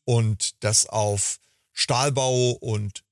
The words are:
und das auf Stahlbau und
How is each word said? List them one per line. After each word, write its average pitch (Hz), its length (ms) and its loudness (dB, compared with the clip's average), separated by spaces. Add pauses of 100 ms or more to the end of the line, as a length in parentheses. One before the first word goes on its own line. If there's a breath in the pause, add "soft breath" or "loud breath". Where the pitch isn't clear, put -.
und 113 580 0
das 107 220 2
auf 104 540 -2 (340)
Stahlbau 127 800 2
und 104 600 -6